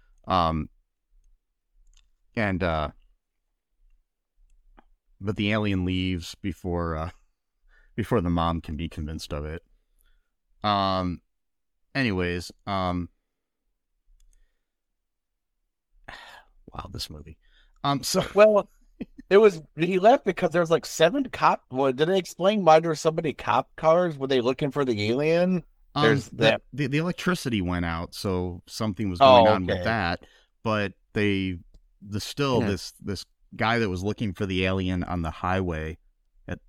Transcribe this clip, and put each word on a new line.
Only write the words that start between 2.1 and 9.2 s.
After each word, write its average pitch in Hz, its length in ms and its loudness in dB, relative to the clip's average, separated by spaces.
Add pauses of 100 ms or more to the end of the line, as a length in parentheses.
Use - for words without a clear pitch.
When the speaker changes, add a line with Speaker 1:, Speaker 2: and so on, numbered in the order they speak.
Speaker 1:
and, 98 280 -2
uh, 80 260 -2 (2250)
but 101 140 -4
the 104 160 0
alien 104 340 0
leaves 92 560 -2
before, 85 540 -4
uh, 80 140 -6 (440)
<laughs> - 420 -20
before 107 260 -2
the 87 80 -2
mom 85 320 0
can 78 140 -10
be 80 140 -8
convinced 78 440 -10